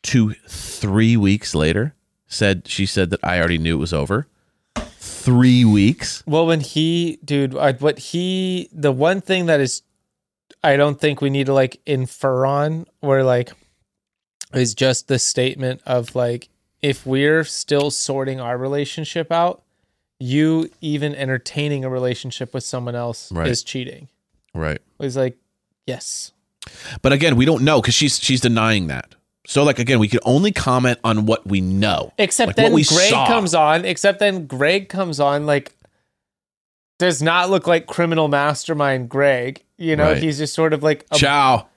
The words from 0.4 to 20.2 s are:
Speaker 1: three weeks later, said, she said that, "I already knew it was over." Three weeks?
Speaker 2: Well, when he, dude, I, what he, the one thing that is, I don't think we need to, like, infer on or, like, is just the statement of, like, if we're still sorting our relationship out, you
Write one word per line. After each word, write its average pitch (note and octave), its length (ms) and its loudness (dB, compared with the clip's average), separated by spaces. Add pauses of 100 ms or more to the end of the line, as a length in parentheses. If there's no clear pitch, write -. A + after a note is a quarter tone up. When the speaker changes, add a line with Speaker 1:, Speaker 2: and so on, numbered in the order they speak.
Speaker 1:
three A2 680 0
weeks G2+ 380 2
later, E2+ 400 0 (320)
said, G2 400 -2
she G2 200 -4
said F#2 240 -2
that, F#2+ 120 -4
"I F2+ 160 -2
already E2+ 200 2
knew E2 180 0
it C2+ 40 -2
was E2 120 -4
over." F#2 340 -2 (500)
Three B2 880 2
weeks? G#2 640 2
Speaker 2:
Well, D#3+ 200 2
when E3 140 2
he, D#3+ 640 -2
dude, C#3 320 -2
I, C#3 160 2
what C#3+ 260 -2
he, F#3 760 -4
the D3 200 0
one E3 280 0
thing F#3 260 -2
that D#3 140 2
is, C3 220 -2 (840)
I C#3+ 120 4
don't C#3+ 240 2
think D3 200 0
we C#3+ 100 0
need C#3 160 0
to, C#3 60 0
like, C3 320 0
infer C3 600 -2
on D3 400 -2 (160)
or, C3+ 200 2
like, B2 300 0 (1000)
is B2 200 0
just C3 340 -2
the C3 100 0
statement B2+ 680 -4
of, B2 300 -4
like, B2 340 -4 (320)
if C#3 240 -2
we're C#3+ 400 2
still D3 460 -2
sorting C3+ 500 -6
our A#2+ 160 -4
relationship C#3+ 760 -6
out, E3+ 320 0 (560)
you D#3 520 0 (100)